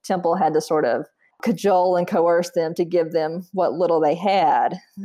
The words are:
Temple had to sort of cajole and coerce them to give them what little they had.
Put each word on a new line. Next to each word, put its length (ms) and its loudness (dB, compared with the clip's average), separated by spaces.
Temple 320 0
had 180 0
to 60 0
sort 240 0
of 220 -2
cajole 540 2
and 100 0
coerce 480 2
them 200 -2
to 100 -2
give 280 -2
them 400 -2
what 200 0
little 280 0
they 140 2
had. 640 0